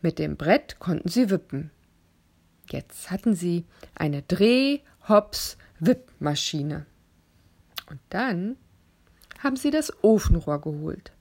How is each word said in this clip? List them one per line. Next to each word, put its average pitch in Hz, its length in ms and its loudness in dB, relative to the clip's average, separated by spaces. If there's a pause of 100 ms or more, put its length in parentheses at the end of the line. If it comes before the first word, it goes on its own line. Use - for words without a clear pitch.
Mit 165 180 0
dem 151 180 -4
Brett - 440 0
konnten 175 280 -4
sie 233 220 2
wippen. 156 400 -4 (960)
Jetzt - 440 -12
hatten 208 220 0
sie 170 300 -2 (300)
eine 143 280 -2
Dreh-Hops-Wippmaschine. 202 2750 0 (1000)
Und 147 200 -16
dann 214 480 -4 (800)
haben 269 180 -2
sie 285 140 -2
das 302 320 -2
Ofenrohr 170 580 4
geholt. 156 600 -10